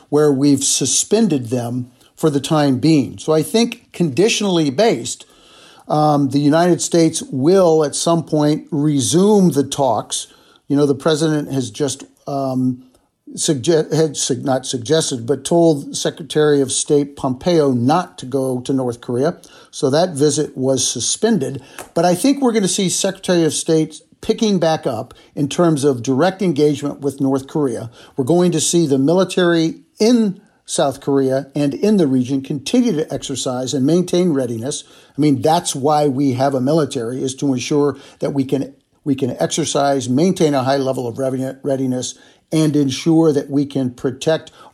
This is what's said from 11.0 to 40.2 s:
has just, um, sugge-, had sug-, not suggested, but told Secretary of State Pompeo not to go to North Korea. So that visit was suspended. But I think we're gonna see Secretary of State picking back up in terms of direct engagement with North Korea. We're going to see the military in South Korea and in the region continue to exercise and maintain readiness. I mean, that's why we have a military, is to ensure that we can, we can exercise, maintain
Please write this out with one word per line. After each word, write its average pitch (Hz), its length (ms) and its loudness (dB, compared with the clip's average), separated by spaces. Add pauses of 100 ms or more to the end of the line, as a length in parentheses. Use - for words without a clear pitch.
has 127 180 -4
just, 135 340 -6 (220)
um, 131 580 -4 (500)
sugge-, 156 580 0
had 147 240 0
sug-, 127 280 -4
not 135 220 -2
suggested, 131 600 -2
but 135 180 -4
told 165 520 2
Secretary 151 640 0
of 131 120 -2
State 143 440 -2
Pompeo 143 560 0
not 135 460 0
to 135 80 -14
go 131 360 -4
to 139 100 -4
North 127 280 -2
Korea. 131 380 -2 (320)
So 139 200 -2
that 165 240 0
visit 143 420 0
was 131 300 0
suspended. 143 760 -2 (320)
But 170 100 2
I 180 100 2
think 277 260 0
we're 247 120 2
gonna 202 160 0
see 190 200 -2
Secretary 180 560 -2
of 147 80 0
State 160 480 -2 (200)
picking 220 380 0
back 160 280 0
up 117 280 -8 (200)
in 143 140 -2
terms 156 360 2
of 131 180 2
direct 156 400 0
engagement 147 580 0
with 143 200 -6
North 135 260 0
Korea. 117 440 -4 (260)
We're 135 80 -2
going 175 280 4
to 156 80 -2
see 170 260 2
the 139 120 2
military 170 840 2 (180)
in 220 400 2 (240)
South 143 360 -2
Korea 135 540 0
and 143 180 0
in 208 260 2
the 170 80 4
region 131 360 0
continue 226 500 0
to 156 220 -2
exercise 131 580 -6
and 135 140 0
maintain 175 460 2
readiness. 127 520 -4 (320)
I 135 40 -6
mean, 139 200 2
that's 160 340 0
why 151 340 2
we 135 240 0
have 135 220 0
a 131 60 -2
military, 131 600 -2
is 135 140 -4
to 143 160 -2
ensure 143 440 0 (220)
that 151 140 -4
we 139 120 -2
can, 135 300 -4 (300)
we 139 100 0
can 123 260 -4
exercise, 143 680 -2
maintain 160 440 2